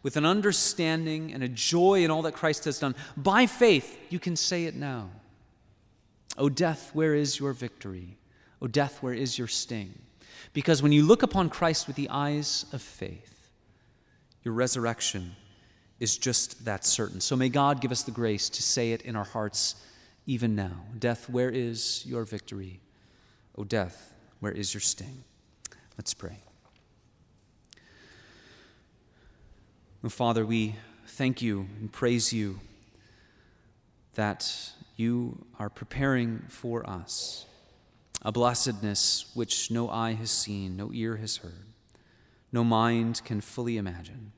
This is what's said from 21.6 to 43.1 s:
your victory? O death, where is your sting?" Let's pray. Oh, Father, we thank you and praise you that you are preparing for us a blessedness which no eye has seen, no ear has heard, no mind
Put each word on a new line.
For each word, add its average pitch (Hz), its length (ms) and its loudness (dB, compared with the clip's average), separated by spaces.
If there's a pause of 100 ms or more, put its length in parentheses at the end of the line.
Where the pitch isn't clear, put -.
your 120 180 -4
victory? 98 560 -10 (760)
O 107 80 -8
death, 98 500 -4 (260)
where 104 120 -4
is 101 220 -4
your 104 60 -8
sting?" 127 440 -4 (720)
Let's - 180 -6
pray. 95 240 -12 (3750)
Oh, 117 40 -4
Father, 113 380 2
we 110 300 0 (320)
thank 131 340 -2
you 98 260 -2 (120)
and 107 100 -8
praise 120 420 2
you 101 280 -4 (1500)
that - 580 -4 (220)
you 120 500 -2 (140)
are 104 100 -4
preparing 123 800 -2
for 117 400 -6
us - 580 -8 (760)
a 110 80 -2
blessedness 110 1040 2
which - 380 -2
no 117 180 0
eye 113 220 0
has 110 180 -4
seen, 98 460 -2
no 101 160 -8
ear 113 240 -4
has 107 220 -4
heard, 90 280 -16 (840)
no 120 100 0
mind 117 600 2